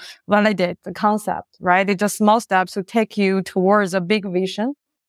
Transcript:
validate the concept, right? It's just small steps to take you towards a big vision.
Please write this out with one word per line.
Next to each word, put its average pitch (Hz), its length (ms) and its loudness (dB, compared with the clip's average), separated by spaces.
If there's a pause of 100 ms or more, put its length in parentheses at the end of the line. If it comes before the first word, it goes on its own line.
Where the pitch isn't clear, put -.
(280)
validate 185 540 2
the 190 100 -12
concept, 208 680 -2
right? 185 280 2
It's 190 120 -2
just 208 160 -2
small 214 240 4
steps 185 320 0
to 202 100 -6
take 220 340 -2
you 190 260 2
towards 190 520 0
a 190 60 0
big 190 300 -2
vision. 185 440 -4 (340)